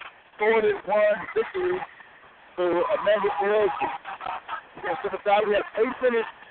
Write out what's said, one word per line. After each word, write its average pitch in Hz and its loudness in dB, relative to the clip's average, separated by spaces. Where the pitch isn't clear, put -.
forty-one 208 2
victory 370 -2
for 175 0
Amanda 196 2
Elgin. 208 0
And - -4
so 202 -2
the 190 -6
side, 208 4
we 208 2
have 196 0
eight 226 0
minutes 233 2